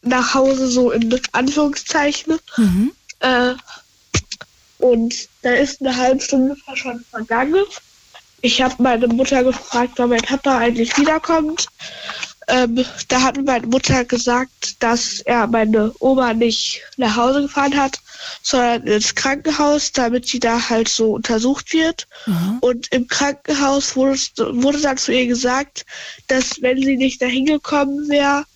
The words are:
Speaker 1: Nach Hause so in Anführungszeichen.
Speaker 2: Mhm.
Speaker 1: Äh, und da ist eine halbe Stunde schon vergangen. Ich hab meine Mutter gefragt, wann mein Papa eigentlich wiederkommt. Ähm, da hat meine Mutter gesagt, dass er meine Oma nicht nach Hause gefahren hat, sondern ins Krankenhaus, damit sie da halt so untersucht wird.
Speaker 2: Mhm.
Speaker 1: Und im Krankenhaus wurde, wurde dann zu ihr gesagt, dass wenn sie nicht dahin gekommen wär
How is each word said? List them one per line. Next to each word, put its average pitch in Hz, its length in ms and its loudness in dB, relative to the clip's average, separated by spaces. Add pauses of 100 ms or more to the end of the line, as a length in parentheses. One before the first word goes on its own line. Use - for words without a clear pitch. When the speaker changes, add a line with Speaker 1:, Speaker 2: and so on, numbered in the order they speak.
Speaker 1:
Nach 247 320 0
Hause 262 340 2
so 247 240 2
in 233 280 0 (120)
Anführungszeichen. 294 1040 0 (180)
Speaker 2:
Mhm. 214 360 2 (280)
Speaker 1:
Äh, 247 340 2 (1200)
und 240 340 2 (300)
da 247 80 0
ist 277 300 0
eine 262 160 -2
halbe 254 240 2
Stunde 277 360 0 (180)
schon 240 360 -10
vergangen. 262 540 0 (760)
Ich 247 200 0
hab 254 160 0
meine 247 300 2
Mutter 254 340 2
gefragt, 247 540 -2
wann 240 140 0
mein 226 120 2
Papa 269 360 0
eigentlich 233 380 0
wiederkommt. 311 680 0 (800)
Ähm, 247 380 2 (240)
da 254 140 2
hat 269 220 0
meine 247 220 0
Mutter 254 380 2
gesagt, 247 760 -2
dass - 420 0
er 233 260 2
meine 220 500 2
Oma 262 340 2
nicht 226 480 0 (160)
nach 220 200 0
Hause 262 260 2
gefahren 285 340 0
hat, 269 220 -2 (440)
sondern 240 440 0
ins 214 300 0
Krankenhaus, 294 720 0
damit 240 380 0
sie 254 100 -4
da 233 320 0
halt 226 180 2
so 220 260 2
untersucht 226 580 -2
wird. 320 340 0 (200)
Speaker 2:
Mhm. 190 340 -2
Speaker 1:
Und 247 320 0
im 247 160 -2
Krankenhaus 277 880 -2
wurde, 269 220 2 (440)
wurde 285 180 2
dann 277 160 0
zu - 160 -4
ihr 254 140 2
gesagt, 247 580 -2 (440)
dass 262 340 -2
wenn 254 180 2
sie 269 160 2
nicht 254 240 0
dahin 254 260 0
gekommen 294 640 0
wär 285 360 2 (120)